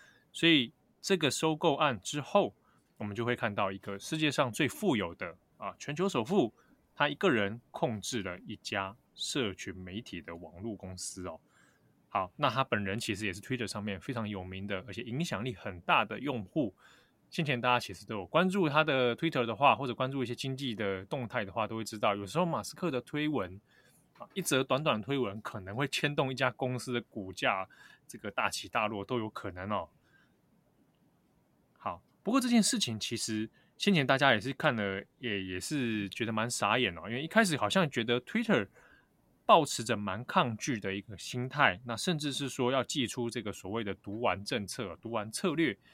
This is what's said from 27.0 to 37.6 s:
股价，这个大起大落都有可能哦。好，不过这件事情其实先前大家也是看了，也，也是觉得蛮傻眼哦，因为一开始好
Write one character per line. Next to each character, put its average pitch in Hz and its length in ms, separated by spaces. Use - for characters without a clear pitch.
股 95 280
价， 95 340
这 - 140
个 107 100
大 107 200
起 - 180
大 110 220
落 101 160
都 127 120
有 110 120
可 - 220
能 90 200
哦。 92 160
好， 90 260
不 208 100
过 262 100
这 247 80
件 233 120
事 226 160
情 113 220
其 - 160
实 110 340
先 202 160
前 147 120
大 135 120
家 135 160
也 107 80
是 123 100
看 135 240
了， 101 260
也， 107 220
也 92 160
是 110 520
觉 110 160
得 110 80
蛮 110 180
傻 110 260
眼 110 200
哦， 80 100
因 110 60
为 131 100
一 160 40
开 220 180
始 170 100
好 107 140